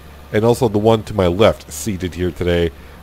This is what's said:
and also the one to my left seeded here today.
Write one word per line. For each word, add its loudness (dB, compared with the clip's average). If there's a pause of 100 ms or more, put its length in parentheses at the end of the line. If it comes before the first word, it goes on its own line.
(340)
and 0
also 2
the 0
one 2
to -12
my 2
left 2
seeded -8
here -4
today. 0 (320)